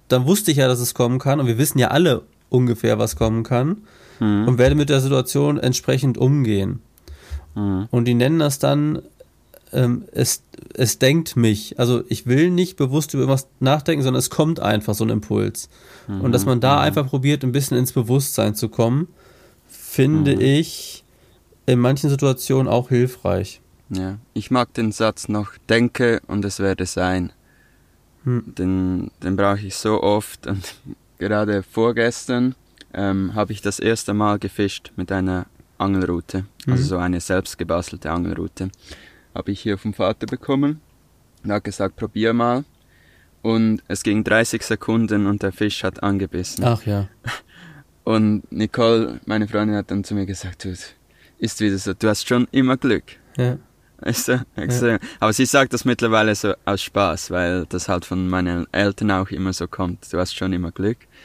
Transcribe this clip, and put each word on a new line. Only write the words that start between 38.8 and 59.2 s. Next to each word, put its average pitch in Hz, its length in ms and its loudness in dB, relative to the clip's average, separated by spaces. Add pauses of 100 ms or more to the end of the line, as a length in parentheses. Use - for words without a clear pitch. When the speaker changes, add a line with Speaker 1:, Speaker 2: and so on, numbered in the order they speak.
Speaker 2:
Habe - 160 -6
ich 101 80 -6
hier 101 180 -2
vom 104 160 -6
Vater 104 340 -2
bekommen 143 520 0 (640)
und 104 80 -4
hat 104 140 -2
gesagt, 98 320 -4
„Probier 110 360 -2
mal.“ 120 300 2 (800)
Und 113 460 2
es 98 160 -6
ging 107 200 2
dreißig 113 400 0
Sekunden 107 640 0
und 101 160 0
der 98 80 0
Fisch - 320 -4
hat 92 180 -4
angebissen. 98 640 -4
Speaker 1:
Ach 120 220 2
ja. 101 220 -2 (160)
Speaker 2:
<laughs> - 800 -16
Und 110 460 2
Nicole, 113 760 0
meine 107 220 -2
Freundin, 104 280 0
hat 101 160 -4
dann 98 120 -2
zu 104 120 -8
mir 98 100 -2
gesagt, 92 380 -10
„Du, 95 100 -8 (640)
ist - 220 -6
wieder 101 180 2
so, 98 160 -4
du 110 140 -2
hast 107 200 0
schon 123 240 2
immer 127 260 2
Glück.“ - 400 -2 (200)
Speaker 1:
Ja. 123 200 0 (420)
Speaker 2:
Weißt - 280 -4
du, 123 180 0 (100)
extrem. 120 360 0
Speaker 1:
Ja. 110 80 0 (200)
Speaker 2:
Aber 110 140 2
sie 131 120 2
sagt 135 280 2
das 123 120 -4
mittlerweile 110 500 2
so 101 180 -2 (120)
aus 98 180 -2
Spaß, 92 480 -2
weil 90 340 -2
das - 240 -6
halt 90 160 -2
von 92 240 -4
meinen 90 420 -2
Eltern 101 400 0
auch 95 200 -2